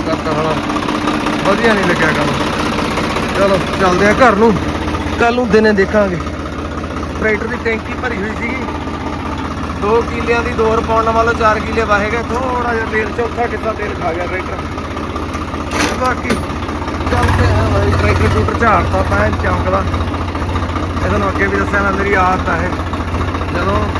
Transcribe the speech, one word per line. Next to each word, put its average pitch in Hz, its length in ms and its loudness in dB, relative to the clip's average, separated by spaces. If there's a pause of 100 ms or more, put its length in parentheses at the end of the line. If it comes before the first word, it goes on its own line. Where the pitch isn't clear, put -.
ਕਰਤਾ 156 260 -2
ਸਾਲਾ, 156 220 0 (880)
ਵਧੀਆ 220 280 4
ਨਹੀਂ 202 120 2
ਲੱਗਿਆ 165 240 2
ਕੰਮ। 147 240 0 (1080)
ਚਲੋ 196 200 4 (220)
ਚੱਲਦੇ 185 280 4
ਆ 214 40 6
ਘਰ 226 240 6
ਨੂੰ, 220 160 6 (680)
ਕੱਲ 240 140 4
ਨੂੰ 247 160 0
ਦਿਨੇ 214 220 6
ਦੇਖਾਂਗੇ। 196 460 2 (1040)
ਟਰੈਕਟਰ 214 260 0
ਦੀ 240 180 -6
ਟੈਂਕੀ 226 380 -4
ਭਰੀ 240 140 -4
ਹੋਈ 196 140 -4 (100)
ਸੀਗੀ, 233 160 -4 (1300)
ਦੋ 220 280 2
ਕਿੱਲਿਆਂ 233 320 0
ਦੀ, 233 100 -2
ਦੋ 226 120 0
ਹੋਰ 226 160 2
ਪਾਉਣ 220 240 2
ਨਾਲ 226 100 2
ਮੰਨ 226 120 4
ਲਓ 233 60 4
ਚਾਰ 220 280 2
ਕਿੱਲੇ 226 220 0
ਵਾਹੇ 208 280 2
ਗਏ, 233 120 -2
ਥੋੜ੍ਹਾ 240 520 -2
ਜਿਹਾ 220 180 -2
ਤੇਲ, 220 240 -2
ਚੌਥਾ 233 300 -2
ਕਿੱਸਾ 220 260 -4
ਤੇਲ 208 220 -4
ਖਾ 175 180 -2
ਗਿਆ 175 140 -4
ਟਰੈਕਟਰ। 185 300 -6 (1400)
ਬਾਕੀ 254 300 -2 (800)
ਚੱਲਦੇ 240 360 4
ਆ - 160 4 (120)
ਬਾਈ, - 160 4 (100)
ਟਰੈਕਟਰ - 280 4
ਟਰੂਕਟਰ - 300 2
ਝਾੜਤਾ 190 520 2
ਤਾਂ 196 80 2
ਐਨ 208 140 2 (100)
ਚਮਕਦਾ। 185 400 0 (1200)
ਇਹ - 40 2
ਤੁਹਾਨੂੰ 196 200 2
ਅੱਗੇ 196 180 0
ਵੀ 196 100 0
ਦੱਸਿਆ 196 260 0
ਮੈਂ, 196 100 2
ਮੇਰੀ 196 220 0
ਆਦਤ 185 340 2
ਆ 175 80 0
ਇਹ, 175 140 -2 (840)
ਜਦੋਂ 185 220 0 (240)